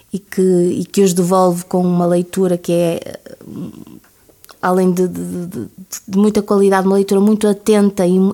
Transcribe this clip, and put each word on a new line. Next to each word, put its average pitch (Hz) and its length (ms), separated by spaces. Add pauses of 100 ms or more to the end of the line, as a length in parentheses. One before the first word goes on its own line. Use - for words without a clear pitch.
(120)
e 190 80
que, - 220
e 180 440
que - 160
os 185 120
devolvo 180 520
com 180 160
uma 180 240
leitura 175 520
que 175 160
é, 170 460 (1400)
além 185 300
de, 180 160
de, 175 400
de, 117 200 (400)
de 190 100
muita 208 240
qualidade, 196 460
uma 190 80
leitura 196 260
muito 214 260
atenta 202 580
e, 180 100 (180)